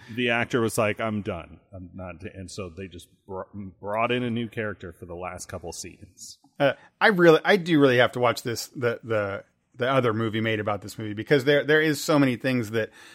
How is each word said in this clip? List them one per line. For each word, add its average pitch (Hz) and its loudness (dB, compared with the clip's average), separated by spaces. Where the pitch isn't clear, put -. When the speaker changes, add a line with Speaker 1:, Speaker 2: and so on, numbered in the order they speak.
Speaker 1:
the 120 0
actor 117 0
was 113 0
like, 107 2
"I'm 110 -2
done. 82 -10
I'm 90 -16
not," 92 -12
and 92 -14
so 95 -10
they 92 -12
just 85 -18
br-, 92 -10
brought 110 -2
in 123 0
a 123 -4
new 117 -4
character 104 -8
for - -20
the 85 -12
last 87 -10
couple 87 -12
scenes. - -18
Speaker 2:
Uh, 139 2
I 202 4
really, 175 8
I 185 4
do 170 2
really 131 6
have 117 4
to - -4
watch 117 2
this, 117 -6
the, 120 -4
the, 104 -4
the 123 -2
other 127 2
movie 110 -2
made 110 0
about 104 -4
this 104 -16
movie, 107 -8
because 120 2
there, 143 4
there 151 4
is 156 0
so 156 4
many 135 4
things 123 -2
that, 110 -2